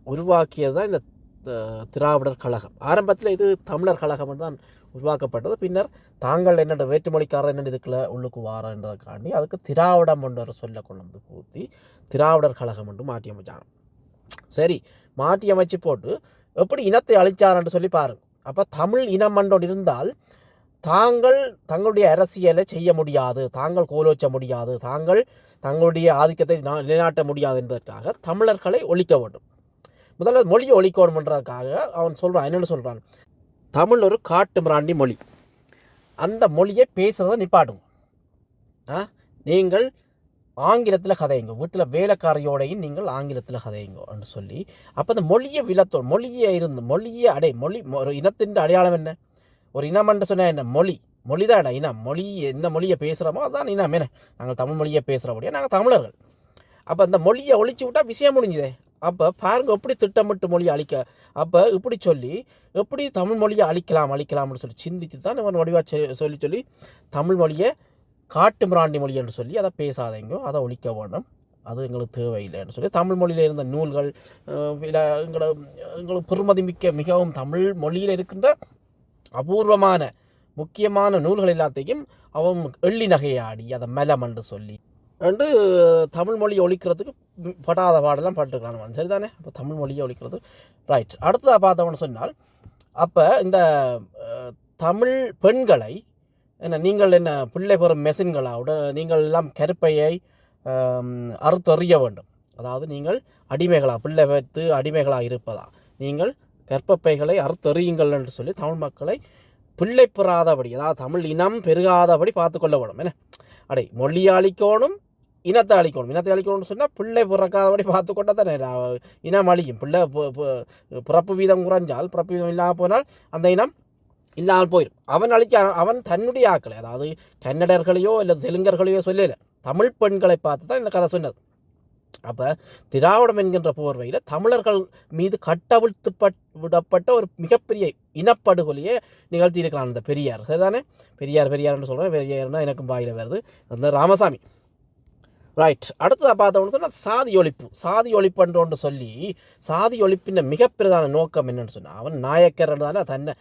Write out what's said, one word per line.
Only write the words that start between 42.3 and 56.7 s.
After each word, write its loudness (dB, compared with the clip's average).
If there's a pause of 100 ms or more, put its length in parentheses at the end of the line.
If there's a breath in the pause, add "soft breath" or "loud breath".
நீங்கள் -8
ஆங்கிலத்துல -8
கதையுங்க" -14
என்று -16
சொல்லி, -16 (380 soft breath)
அப்ப -4
அந்த 0
மொழியை 0
விலத்தோ-, 2
மொழியை 0
இருந்து, -4
மொழியை 0
அடை, 2
மொழி, -6
மொ-, -6
ஒரு -4
இனத்தின் -2
அடையாளம் 4
என்ன? -6 (640)
ஒரு -6
இனம் 2
என்று 0
சொன்னா 0
என்ன? -2
மொழி. 0 (320)
மொழி -2
தான் 4
இனம். -6
மொழி, -6 (180)
எந்த -6
மொழியை 0
பேசுறோமோ -6
அதான் -6
இனம். -2
என்ன, -2 (340 soft breath)
நாங்கள் -8
தமிழ் -4
மொழியை 0
பேசுறபடியா -6
நாங்கள் -6
தமிழர்கள். 2 (760 loud breath)